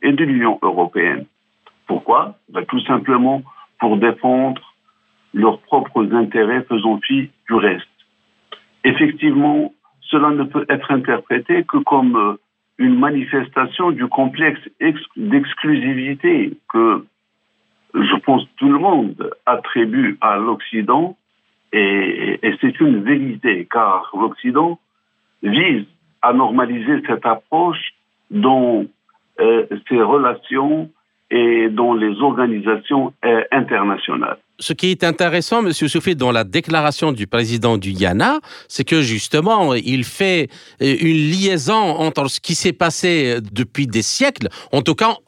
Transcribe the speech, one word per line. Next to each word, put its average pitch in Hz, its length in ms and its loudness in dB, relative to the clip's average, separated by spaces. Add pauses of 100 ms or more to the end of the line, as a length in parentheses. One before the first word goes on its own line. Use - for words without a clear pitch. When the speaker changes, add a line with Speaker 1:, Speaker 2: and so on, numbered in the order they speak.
Speaker 1:
et 143 100 2
de 143 140 2
l'Union 117 360 0
européenne. 85 640 -2 (640)
Pourquoi ? - 480 0 (140)
Ben, - 180 -8
tout 127 140 -2
simplement 131 600 0 (360)
pour 107 160 0
défendre 127 680 0 (720)
leurs 110 260 2
propres 113 540 -2
intérêts 117 540 0
faisant 107 400 0
fi 135 220 0 (180)
du 113 80 0
reste. 101 320 0 (960)
Effectivement, 147 920 2 (280)
cela 151 300 0
ne 139 120 0
peut - 240 -4
être 135 240 -2
interprété 135 720 -2
que 151 140 -2
comme, 131 400 2
euh, 104 160 2 (440)
une 127 220 4
manifestation 139 920 -2
du 123 160 -2
complexe 135 520 0 (220)
ex-, 151 180 2 (160)
d'exclusivité 135 1400 0 (160)
que, 113 320 2 (880)
je - 320 0
pense, 131 180 2 (140)
tout 139 120 4
le 143 100 4
monde 143 520 0 (140)
attribue 117 720 0
à 107 160 2
l'Occident, 113 800 -2 (580)
et, 107 60 2 (640)
et, 113 60 -2
et 110 140 0
c'est - 180 0
une 127 240 4
vérité, 117 680 0
car 98 480 0
l'Occident 131 640 -2 (640)
vise 120 400 0 (380)
à 123 100 2
normaliser 123 760 0
cette 110 200 -4
approche 156 680 -2 (400)
dans, 123 540 2 (560)
euh, 113 240 4 (240)
ses 120 120 2
relations 139 880 0 (400)
et 117 380 2
dans 120 260 0
les 107 280 -2
organisations, 120 880 0 (140)
euh, 113 160 2 (100)
internationales. 101 840 -2 (220)
Speaker 2:
Ce - 120 -6
qui 180 200 -2
est 180 120 -4
intéressant, 170 580 0
Monsieur 160 280 -2
Soufi, 170 260 -2
dans 127 160 0
la 113 140 0
déclaration 156 640 -2
du 104 160 -6
président 117 500 0
du 98 140 -6
Ghana, 98 480 0 (300)
c'est - 160 -4
que 160 160 0
justement, 151 720 0
il 123 320 -2
fait, 185 420 -2 (340)
euh, 139 200 2
une 160 160 2
liaison 175 560 0
entre 160 560 0
ce - 100 -6
qui - 160 -4
s'est - 160 0
passé 160 680 0 (120)
depuis 127 360 -4
des 110 160 -2
siècles, 269 440 -2 (240)
en 139 100 2
tout 160 140 2
cas 220 200 2 (120)